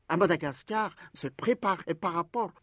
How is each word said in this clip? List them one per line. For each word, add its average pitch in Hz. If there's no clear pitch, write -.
à 170
Madagascar 175
se -
préparent, 214
et 165
par 175
rapport 170